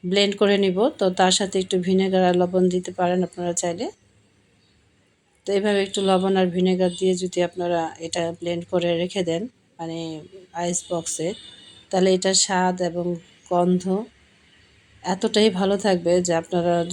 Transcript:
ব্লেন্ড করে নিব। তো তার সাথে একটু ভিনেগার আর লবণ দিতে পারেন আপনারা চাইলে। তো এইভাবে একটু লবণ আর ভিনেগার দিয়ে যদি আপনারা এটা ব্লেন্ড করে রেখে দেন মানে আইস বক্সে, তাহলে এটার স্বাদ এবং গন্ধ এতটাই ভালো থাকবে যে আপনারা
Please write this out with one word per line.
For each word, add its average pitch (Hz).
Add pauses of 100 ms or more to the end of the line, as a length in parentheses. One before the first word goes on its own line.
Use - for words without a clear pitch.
ব্লেন্ড 202
করে 202
নিব। 185 (200)
তো 202
তার 185
সাথে 190
একটু 190
ভিনেগার 185
আর 180
লবণ 180 (100)
দিতে 180
পারেন 180 (100)
আপনারা 175 (100)
চাইলে। 180 (1600)
তো -
এইভাবে 202
একটু 196
লবণ 190
আর 185 (100)
ভিনেগার 185
দিয়ে 185
যদি 180
আপনারা 175 (200)
এটা 165 (100)
ব্লেন্ড 170
করে 175 (120)
রেখে 180
দেন 170 (360)
মানে 165 (540)
আইস 175 (120)
বক্সে, 170 (600)
তাহলে 190
এটার 190
স্বাদ 185
এবং 175 (440)
গন্ধ 180 (1160)
এতটাই 208
ভালো 190
থাকবে 180 (140)
যে 175
আপনারা 175 (180)